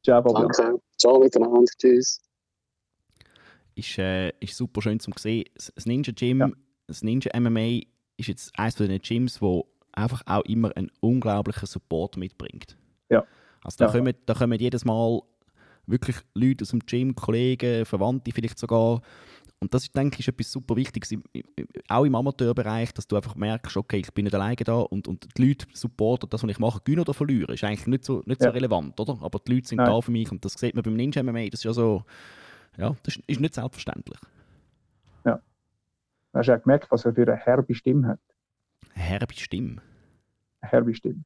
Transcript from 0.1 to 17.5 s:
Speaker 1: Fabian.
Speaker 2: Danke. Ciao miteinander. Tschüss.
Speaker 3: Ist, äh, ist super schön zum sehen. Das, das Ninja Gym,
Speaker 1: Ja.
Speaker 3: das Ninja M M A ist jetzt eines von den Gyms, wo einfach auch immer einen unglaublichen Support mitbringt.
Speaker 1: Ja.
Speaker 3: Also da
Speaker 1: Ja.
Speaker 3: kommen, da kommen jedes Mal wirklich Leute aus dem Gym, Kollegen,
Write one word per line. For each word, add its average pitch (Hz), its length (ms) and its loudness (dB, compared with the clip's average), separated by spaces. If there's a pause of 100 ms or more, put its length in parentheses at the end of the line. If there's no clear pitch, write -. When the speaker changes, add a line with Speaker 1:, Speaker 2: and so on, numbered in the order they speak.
Speaker 1:
Fabian. 120 260 4 (100)
Speaker 2:
Danke. 117 220 2 (180)
Ciao 131 220 8
miteinander. 120 440 8 (140)
Tschüss. 127 420 4 (1600)
Speaker 3:
Ist, - 220 -10
äh, 92 320 0 (100)
ist - 160 -10
super 120 260 -4
schön 110 160 0
zum - 180 -8
sehen. 110 280 -2 (100)
Das, - 180 -18
das - 140 -12
Ninja 123 260 -2
Gym, 127 280 0
Speaker 1:
Ja. 135 100 2 (380)
Speaker 3:
das - 160 -10
Ninja 120 280 -2
M 120 140 0
M 113 100 2
A 113 240 0 (360)
ist 110 100 -8
jetzt - 320 -10
eines 110 160 -2
von 104 140 -2
den 95 120 -2
Gyms, 120 400 -2
wo 90 280 0 (240)
einfach 120 340 -4
auch - 200 0
immer 113 300 0
einen 95 220 -6
unglaublichen 104 680 0
Support - 480 -6
mitbringt. - 600 -12 (320)
Speaker 1:
Ja. - 160 4 (380)
Speaker 3:
Also - 160 -14
da 117 80 6
Speaker 1:
Ja. 107 60 2
Speaker 3:
kommen, 123 220 0 (120)
da 113 80 0
kommen 120 240 0
jedes 123 260 -2
Mal 113 380 0 (640)
wirklich 117 300 -2 (180)
Leute 127 300 2
aus - 60 -10
dem 120 100 0
Gym, 127 340 -2
Kollegen, 120 720 0